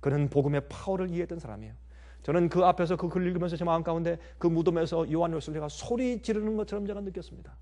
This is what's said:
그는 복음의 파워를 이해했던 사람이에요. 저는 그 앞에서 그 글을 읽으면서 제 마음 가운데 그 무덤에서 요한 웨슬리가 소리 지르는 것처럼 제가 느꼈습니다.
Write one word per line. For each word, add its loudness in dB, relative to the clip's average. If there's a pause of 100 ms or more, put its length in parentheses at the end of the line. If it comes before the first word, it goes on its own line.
그는 2
복음의 2
파워를 -4
이해했던 -4
사람이에요. -12 (520)
저는 4
그 6
앞에서 4
그 -2
글을 0
읽으면서 0
제 -4
마음 2
가운데 0 (200)
그 2
무덤에서 2
요한 2
웨슬리가 -4
소리 -2
지르는 0
것처럼 -4
제가 -6
느꼈습니다. -10